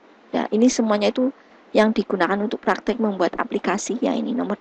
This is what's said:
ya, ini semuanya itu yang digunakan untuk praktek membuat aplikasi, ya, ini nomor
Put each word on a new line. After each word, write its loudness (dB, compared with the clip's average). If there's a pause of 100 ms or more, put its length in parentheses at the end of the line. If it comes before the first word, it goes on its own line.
(340)
ya, -2
ini 4
semuanya 2
itu 0 (460)
yang 4
digunakan 0
untuk -4
praktek 0
membuat 0
aplikasi, -4
ya, 0
ini -4
nomor -4